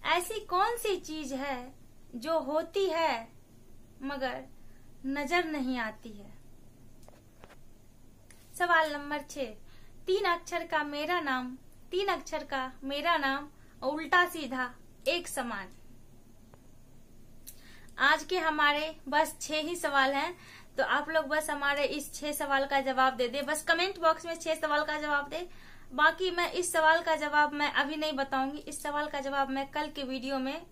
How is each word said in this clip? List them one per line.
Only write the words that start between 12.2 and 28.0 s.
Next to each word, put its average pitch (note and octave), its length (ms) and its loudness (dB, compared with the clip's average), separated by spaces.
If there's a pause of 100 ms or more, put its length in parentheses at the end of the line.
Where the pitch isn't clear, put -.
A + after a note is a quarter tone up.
का C4 260 -2 (140)
मेरा C#4+ 320 2
नाम, C#4+ 320 0 (340)
उल्टा D#4 440 4
सीधा B3+ 440 -4 (380)
एक E4+ 200 0
समान। A3+ 400 -6 (2250)
आज D4+ 240 6
के F#4 140 0
हमारे D4+ 560 2 (140)
बस D#4 320 4
छह D4+ 180 -4
ही D#4+ 180 -2
सवाल C#4 360 4
हैं, D#4 220 0 (440)
तो C4+ 60 2
आप C#4+ 240 0
लोग D#4 180 2
बस D4+ 240 0
हमारे C#4+ 360 2
इस D4 280 -4
छह D4 200 -4
सवाल C#4 320 2
का C#4 160 4
जवाब C4 340 4
दे A#3+ 120 0
दे, C4+ 140 -2
बस D4+ 220 -2
comment F4 360 2
box D#4+ 260 4
में E4 100 -4
छह E4 200 -2
सवाल D4+ 280 2
का D4+ 140 -2
जवाब D4 300 0
दे। F4 200 -6 (440)
बाकी D#4+ 380 4
मैं F4 220 0
इस F4 200 -2
सवाल D#4+ 300 6
का E4 140 2
जवाब D4 380 4
मैं D4 180 0
अभी C#4+ 240 0
नहीं D#4 180 -2